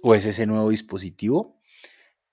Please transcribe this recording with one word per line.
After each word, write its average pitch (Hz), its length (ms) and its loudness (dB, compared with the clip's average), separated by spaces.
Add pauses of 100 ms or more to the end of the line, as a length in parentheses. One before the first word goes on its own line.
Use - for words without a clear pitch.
¿O 117 140 6
es 101 100 2
ese 107 200 -2
nuevo 110 240 0
dispositivo, 107 880 -4 (720)